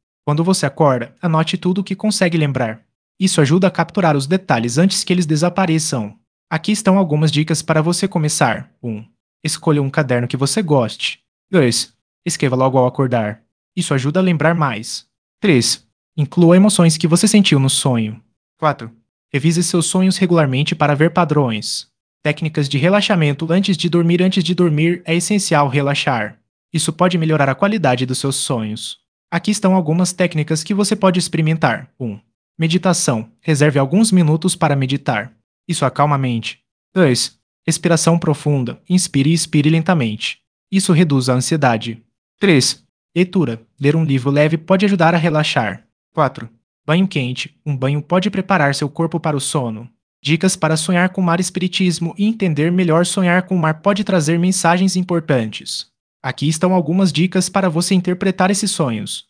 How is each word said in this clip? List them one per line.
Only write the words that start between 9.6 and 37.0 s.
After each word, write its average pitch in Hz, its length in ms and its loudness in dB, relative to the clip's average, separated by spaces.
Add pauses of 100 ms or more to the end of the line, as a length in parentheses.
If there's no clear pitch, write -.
um 135 80 -2
caderno 123 380 -2
que - 80 -6
você 143 260 -2
goste. 139 560 -2 (320)
Dois. 135 420 0 (320)
Escreva 139 300 -2
logo 131 240 2
ao 127 80 4
acordar. 120 560 -2 (320)
Isso 170 200 -4
ajuda 147 260 0
a - 20 2
lembrar 170 320 2
mais. 123 520 -6 (340)
Três. 143 460 2 (280)
Inclua 165 420 4
emoções 180 420 4
que 170 100 0
você 175 180 2
sentiu 196 320 4
no 135 120 2
sonho. 113 500 -2 (380)
Quatro. 139 340 -4 (400)
Revise 160 300 2
seus 170 240 0
sonhos 185 320 0
regularmente 156 560 2
para 147 200 2
ver 156 160 2
padrões. 147 760 -2 (360)
Técnicas 151 460 -4
de 143 80 -2
relaxamento 165 760 0
antes 190 280 2
de 180 100 -2
dormir. 170 340 2
Antes 190 220 2
de 175 100 -2
dormir, 165 520 0
é 165 80 -2
essencial 170 540 0
relaxar. 135 720 -2 (320)
Isso 160 220 -4
pode 180 240 0
melhorar 156 320 0
a 131 60 0
qualidade 151 500 0
dos 123 140 -4
seus 135 180 -4
sonhos. 110 640 -6 (320)
Aqui 170 200 -2
estão 190 240 0
algumas 175 380 0
técnicas 156 500 -2
que - 120 -4
você 202 200 0
pode 190 240 2
experimentar. 156 800 -2
Um. 107 200 -8 (400)
Meditação. 160 720 0 (100)
Reserve 147 380 0
alguns 214 340 2
minutos 165 420 2
para 143 220 0
meditar. 131 560 -4 (340)
Isso 160 200 -4
acalma 143 300 0
a - 20 0
mente. 120 400 -4 (360)
Dois. 139 440 0 (280)